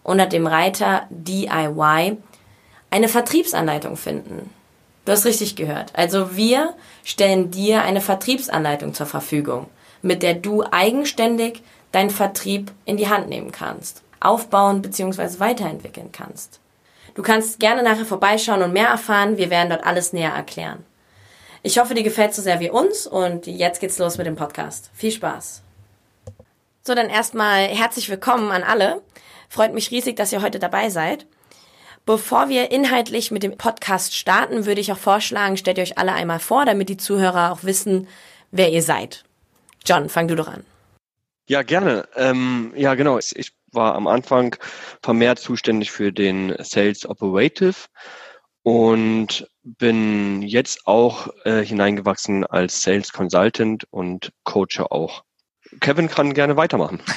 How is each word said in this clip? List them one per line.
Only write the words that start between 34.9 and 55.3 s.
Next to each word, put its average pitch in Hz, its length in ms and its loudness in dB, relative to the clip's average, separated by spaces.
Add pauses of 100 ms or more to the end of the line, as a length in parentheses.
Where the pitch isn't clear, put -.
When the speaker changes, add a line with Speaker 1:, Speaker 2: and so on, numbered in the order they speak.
Speaker 1:
auch 190 60 -6
vorschlagen, 202 580 2
stellt 185 220 0
ihr 185 60 0
euch 180 160 -4
alle 185 140 2
einmal 165 260 -2
vor, 269 260 2
damit 196 240 2
die 196 80 -6
Zuhörer 185 540 2
auch 175 120 -10
wissen, 190 440 0 (420)
wer 180 220 4
ihr 165 100 4
seid. 127 420 -2 (640)
John, 156 240 2
fang 170 180 0
du 165 80 0
doch 160 120 -2
an. - 160 -14 (840)
Speaker 2:
Ja, 139 140 2
gerne. 135 540 0
Ähm, 127 600 0
ja, 139 200 2
genau. 135 240 2
Ich, - 160 -8
ich - 160 -10 (200)
war 110 220 2
am 98 140 -2
Anfang 123 480 2 (480)
vermehrt 117 340 2
zuständig 110 540 -2
für 101 200 -2
den 95 500 0
Sales - 460 0
Operative 110 680 0 (880)
und 113 840 2 (140)
bin 107 800 0
jetzt 113 460 -2
auch, 117 400 4 (180)
äh, 110 180 2
hineingewachsen 101 840 0
als - 340 0
Sales 101 320 0
Consultant 107 800 0
und 90 400 -6 (120)
coache - 460 -2
auch. - 340 -4 (580)